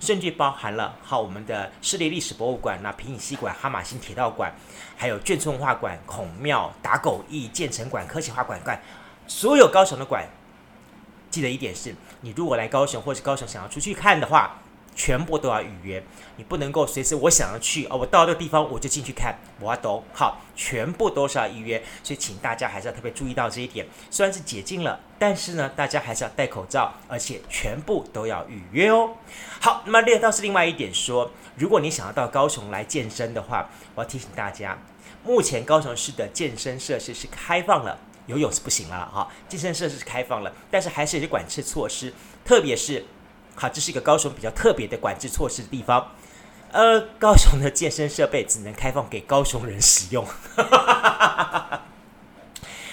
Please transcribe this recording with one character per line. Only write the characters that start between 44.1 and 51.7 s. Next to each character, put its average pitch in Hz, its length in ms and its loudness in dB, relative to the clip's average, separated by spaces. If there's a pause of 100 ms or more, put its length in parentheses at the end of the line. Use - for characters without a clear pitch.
雄 143 140 -2
比 - 100 -12
较 110 80 -4
特 - 220 4
别 110 140 -2
的 113 120 -6
管 98 200 -4
制 131 100 -10
措 135 200 -2
施 - 140 -6
的 98 60 -14
地 127 140 -6
方， 123 300 2 (600)
呃， 220 280 8 (180)
高 214 160 8
雄 - 260 12
的 139 100 2
健 156 200 -2
身 147 180 -2
设 147 180 2
备 127 180 -2
只 110 160 -2
能 104 120 -10
开 131 180 -2
放 139 180 -2
给 107 120 -8
高 139 240 4
雄 123 220 -2
人 104 160 -6
使 - 320 4
用， 113 100 2 (320)
<laughs> - 1200 4 (1120)